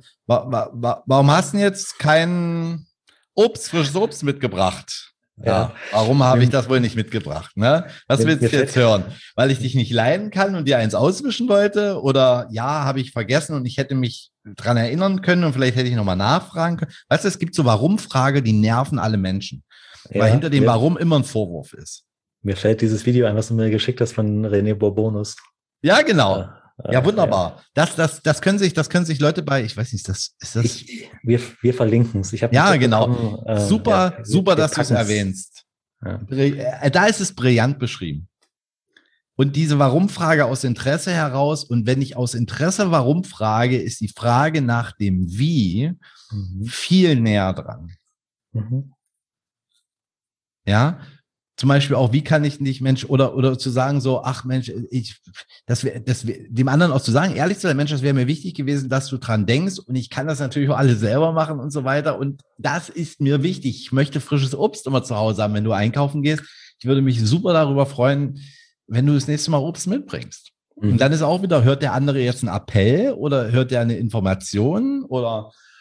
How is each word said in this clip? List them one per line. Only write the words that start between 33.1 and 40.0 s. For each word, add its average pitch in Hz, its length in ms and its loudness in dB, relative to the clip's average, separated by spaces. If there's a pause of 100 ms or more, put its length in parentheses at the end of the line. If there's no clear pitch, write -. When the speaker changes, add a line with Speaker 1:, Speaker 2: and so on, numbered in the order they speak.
Speaker 2:
äh, 110 140 -2
Speaker 1:
Super, 208 320 2
Speaker 2:
ja, 185 260 2
wir, - 80 -14
Speaker 1:
super, 180 260 2
Speaker 2:
wir 175 40 2
Speaker 1:
dass 156 160 0
du's 143 180 -2
Speaker 2:
packen's. 123 100 2 (100)
Speaker 1:
erwähnst. 98 540 -4 (400)
Speaker 2:
Ja. 95 140 -8
Speaker 1:
Bri-, 135 400 -2
äh, 131 320 -2
da 180 160 4
ist 214 160 0
es - 140 -6
brillant 123 420 2
beschrieben. 85 500 -8 (1080)
Und 139 200 0
diese 147 220 2
Warum-Frage 156 680 2